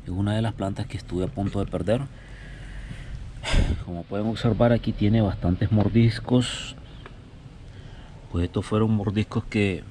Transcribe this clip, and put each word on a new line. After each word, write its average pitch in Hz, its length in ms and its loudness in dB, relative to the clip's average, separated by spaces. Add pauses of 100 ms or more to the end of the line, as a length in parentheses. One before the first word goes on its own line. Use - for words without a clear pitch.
Es - 40 -12
una 101 260 0
de 110 60 2
las 113 140 -2
plantas 98 320 -4
que - 100 -10
estuve 90 280 -4
a 82 40 -2
punto 98 340 -2
de - 80 -4
perder. 92 300 2 (1800)
Como 87 200 -8
pueden 104 240 -2
observar, 117 440 4
aquí 113 200 2
tiene 107 280 4
bastantes 90 500 2
mordiscos. 113 1040 2 (1500)
Pues 85 160 0
estos - 180 -2
fueron 107 280 2
mordiscos 104 520 0
que 98 460 0